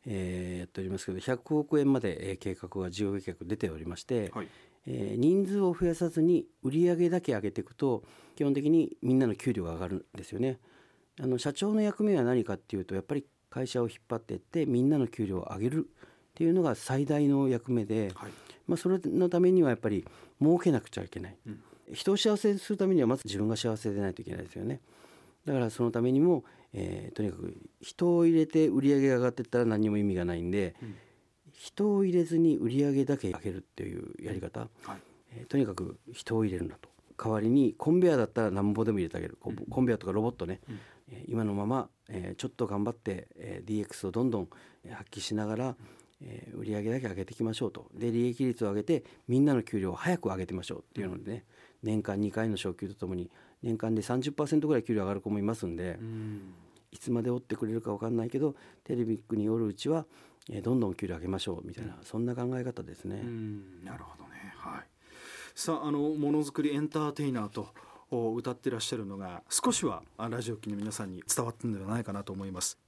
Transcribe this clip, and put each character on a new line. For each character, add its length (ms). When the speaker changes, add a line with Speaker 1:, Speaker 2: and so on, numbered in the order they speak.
Speaker 1:
え 500
ー、 60
や 40
っ 20
て 140
お 20
り 60
ま 80
す 80
け 60
ど、 80
百 380
億 220
円 140
ま 60
で、 320
え 20
ー、 60
計 160
画 260
は、 80
事 140
業 160
計 200
画 60
出 100
て 140
お 80
り 80
ま 120
し 60
て、 300
Speaker 2:
は 100
い。 40
Speaker 1:
え 280
ー、 40
人 260
数 160
を 180
増 60
や 80
さ 160
ず 140
に 240
売 80
り 180
上 60
げ 160
だ 100
け 120
上 80
げ 100
て 100
い 20
く 120
と、 280
基 80
本 120
的 160
に 320
み 100
ん 60
な 80
の 80
給 180
料 100
が 120
上 40
が 80
る 280
ん 20
で 60
す 80
よ 80
ね。 200
あ 60
の、 100
社 160
長 220
の 60
役 220
目 120
は 80
何 200
か 120
っ 20
て 180
い 40
う 60
と、 100
や 60
っ 20
ぱ 100
り 140
会 160
社 160
を 60
引 80
っ 0
張 80
っ 20
て 160
っ 40
て、 260
み 160
ん 80
な 80
の 80
給 220
料 100
を 40
上 80
げ 100
る 220
っ 160
て 100
い 60
う 40
の 100
が 100
最 320
大 220
の 200
役 240
目 140
で、 300
Speaker 2:
は 120
い。 40
Speaker 1:
ま 80
あ、 40
そ 120
れ 160
の 240
た 100
め 120
に 100
は 80
や 60
っ 20
ぱ 120
り 140
儲 160
け 140
な 100
く 80
ち 80
ゃ 60
い 60
け 100
な 100
い。 160
Speaker 2:
う 60
ん。 100
Speaker 1:
人 200
を 40
幸 180
せ 160
に 60
す 160
る 40
た 100
め 80
に 60
は、 60
ま 100
ず 80
自 120
分 120
が 60
幸 220
せ 160
で 80
な 80
い 60
と 80
い 20
け 60
な 80
い 60
で 40
す 60
よ 100
ね。 160
だ 80
か 60
ら 100
そ 140
の 80
た 100
め 100
に 80
も、 240
え 380
ー、 40
と 80
に 80
か 60
く 200
人 340
を 100
入 120
れ 80
て 220
売 140
り 120
上 80
げ 80
が 80
上 60
が 60
っ 40
て 100
っ 20
た 120
ら 80
何 160
に 80
も 80
意 60
味 120
が 80
な 120
い 60
ん 100
で、 300
Speaker 2:
う 40
ん。 100
Speaker 1:
人 440
を 100
入 80
れ 100
ず 140
に 200
売 120
り 140
上 100
げ 120
だ 120
け 120
上 100
げ 120
る 60
っ 40
て 220
い 160
う 140
や 80
り 80
方、 300
Speaker 2:
は 120
い。 20
Speaker 1:
え 120
ー、 40
と 100
に 80
か 100
く 240
人 240
を 80
入 80
れ 60
る 80
な 80
と。 140
代 140
わ 100
り 80
に 280
コ 140
ン 80
ベ 120
ア 60
だ 60
っ 40
た 160
ら 80
な 100
ん 120
ぼ 120
で 60
も 80
入 40
れ 60
て 80
あ 20
げ 80
る。 140
コ 100
ン-、 80
Speaker 2:
う 20
ん。 40
Speaker 1:
コ 160
ン 40
ベ 80
ア 40
と 100
か 60
ロ 80
ボ 80
ッ 20
ト 140
ね。 240
Speaker 2:
う 20
ん。 80
Speaker 1:
え 180
ー、 40
今 120
の 100
ま 120
ま、 240
え 260
ー、 20
ち 100
ょ 20
っ 40
と 160
頑 160
張 80
っ 40
て、 400
え 280
ー、 40
デ 60
ィ 40
ー 40
エ 20
ッ 40
ク 80
ス 120
を 40
ど 120
ん 60
ど 100
ん、 100
え 60
ー、 20
発 180
揮 80
し 160
な 120
が 80
ら、 200
え 320
ー、 40
売 80
り 80
上 100
げ 80
だ 100
け 60
上 80
げ 100
て 80
い 20
き 80
ま 100
し 80
ょ 60
う 40
と。 220
で、 180
利 180
益 160
率 200
を 40
上 60
げ 80
て、 200
み 120
ん 60
な 80
の 100
給 160
料 120
を 40
早 220
く 100
上 100
げ 80
て 80
み 60
ま 40
し 80
ょ 40
う 40
っ 40
て 80
い 20
う 60
の 120
で 100
ね、 140
Speaker 2:
う 40
ん。 20
Speaker 1:
年 120
間 180
二 120
回 160
の 100
昇 160
給 140
と 80
と 120
も 80
に、 140
年 160
間 160
で 80
三 200
十 100
パ 140
ー 20
セ 80
ン 60
ト 60
ぐ 60
ら 60
い 40
給 120
料 60
上 60
が 60
る 80
子 80
も 80
い 60
ま 100
す 140
ん 80
で、 260
Speaker 2:
う 20
ん。 500
Speaker 1:
い 60
つ 140
ま 100
で 80
追 80
っ 40
て 140
く 120
れ 60
る 80
か 100
分 80
か 100
ん 80
な 80
い 40
け 100
ど、 160
テ 120
レ 100
ビ 140
に 180
お 80
る 100
う 60
ち 160
は、 160
え 100
ー、 20
ど 120
ん 60
ど 100
ん 60
給 120
料 80
上 60
げ 60
ま 120
し 80
ょ 160
う 40
み 60
た 80
い 40
な、 100
Speaker 2:
う 60
ん。 20
Speaker 1:
そ 140
ん 80
な 100
考 220
え 60
方 200
で 120
す 100
ね。 180
Speaker 2:
う 20
ん、 580
な 120
る 80
ほ 140
ど 80
ね。 320
は 220
い。 40
さ 200
あ、 40
あ 40
の、 80
も 320
の 120
づ 80
く 120
り 100
エ 60
ン 80
タ 220
ー 20
テ 160
イ 40
ナ 140
ー 40
と、 180
お、 260
謳 180
っ 20
て 140
ら 80
っ 40
し 100
ゃ 60
る 80
の 120
が、 320
少 220
し 140
は、 180
あ、 100
ラ 140
ジ 100
オ 60
機 120
の 60
皆 160
さ 140
ん 60
に 120
伝 120
わ 60
っ 40
た 120
ん 40
で 80
は 80
な 120
い 40
か 100
な 100
と 100
思 120
い 60
ま 100
す。 160